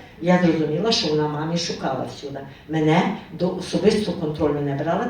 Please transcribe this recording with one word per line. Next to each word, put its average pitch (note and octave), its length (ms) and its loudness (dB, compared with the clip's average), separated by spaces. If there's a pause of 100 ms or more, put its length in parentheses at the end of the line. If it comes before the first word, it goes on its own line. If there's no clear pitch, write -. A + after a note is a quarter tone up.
(220)
Я F3+ 220 4
зрозуміла, D#3+ 480 2
що F#3+ 160 0
вона D3+ 200 2
мамі D#3 300 -2
шукала C3 480 -4 (100)
всюди. C#3 240 -10 (300)
Мене D#3+ 480 2 (220)
до F3+ 160 0
особистого F#3+ 600 0
контролю D3+ 440 -2
не C#3+ 140 -2
брала, E3+ 340 0